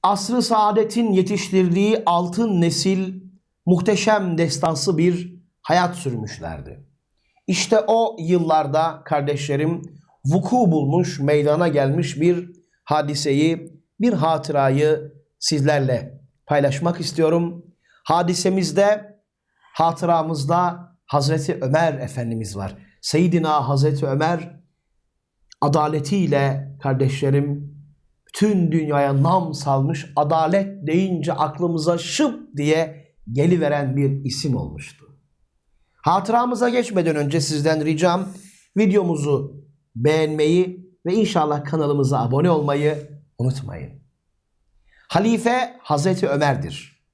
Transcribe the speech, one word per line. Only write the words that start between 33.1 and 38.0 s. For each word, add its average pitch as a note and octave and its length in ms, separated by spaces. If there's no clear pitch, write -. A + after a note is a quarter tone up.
geliveren C#3+ 640
bir C#3 280
isim C3+ 300
olmuştu. - 500
Hatıramıza A3+ 760
geçmeden G#3 460
önce D3 260
sizden D3+ 440
ricam F3 420